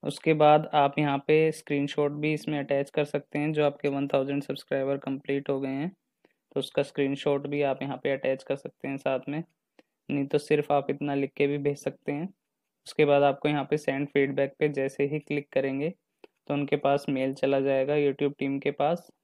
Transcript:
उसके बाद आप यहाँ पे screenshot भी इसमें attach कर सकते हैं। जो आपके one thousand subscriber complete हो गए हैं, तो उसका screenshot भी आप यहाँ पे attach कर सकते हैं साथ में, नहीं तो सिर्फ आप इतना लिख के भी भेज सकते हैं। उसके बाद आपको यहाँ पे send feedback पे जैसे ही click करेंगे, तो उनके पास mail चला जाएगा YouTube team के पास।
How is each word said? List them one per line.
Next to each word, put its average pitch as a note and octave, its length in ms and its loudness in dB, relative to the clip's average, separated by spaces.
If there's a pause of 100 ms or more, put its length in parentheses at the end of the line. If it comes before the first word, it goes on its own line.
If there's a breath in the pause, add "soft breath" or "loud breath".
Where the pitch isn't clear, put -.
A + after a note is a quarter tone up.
उसके - 320 0
बाद D3+ 400 6
आप C#3+ 240 2
यहाँ C#3+ 200 0
पे D#3 340 2
screenshot C#3+ 600 -2
भी D3+ 200 -2
इसमें D3+ 260 -4
attach C#3+ 320 -2
कर D3 140 0
सकते C#3+ 340 -6
हैं। D3+ 140 -2
जो D3+ 140 2
आपके D3 220 -2
one C#3 200 -2
thousand C#3 340 0
subscriber C#3 540 -4
complete C#3 540 -4
हो C3+ 100 0
गए C3+ 80 -6
हैं, C#3+ 280 -6 (280)
तो - 360 -8
उसका - 220 -2
screenshot C#3+ 640 0
भी C#3+ 160 -2
आप C3+ 200 0
यहाँ C3+ 140 -6
पे C#3 140 -4
attach C3+ 320 -2
कर C#3 140 -4
सकते - 320 -12
हैं C#3 80 -6
साथ C3+ 320 -2
में, D3+ 160 -6 (640)
नहीं C#3 160 0
तो D3 120 0
सिर्फ D3 340 0
आप C#3+ 180 0
इतना C#3+ 240 -2
लिख C#3 220 -2
के C#3+ 100 2
भी C#3+ 120 0
भेज C#3+ 200 -2
सकते - 340 -8
हैं। D#3+ 220 -6 (520)
उसके - 180 2
बाद C#3+ 180 6
आपको C#3 260 2
यहाँ D3 160 0
पे D3 120 0
send C#3+ 320 -2
feedback C#3 500 0
पे D3+ 100 2
जैसे C#3 360 -2
ही C#3+ 140 -2
click D3 340 -4
करेंगे, C#3 380 0 (560)
तो D3 80 -2
उनके C#3+ 220 0
पास C#3 320 2
mail C3+ 260 0
चला C#3 260 2
जाएगा C3+ 340 2
YouTube C#3+ 440 0
team C#3 200 -2
के C#3+ 120 -2
पास। D3+ 400 -2 (140)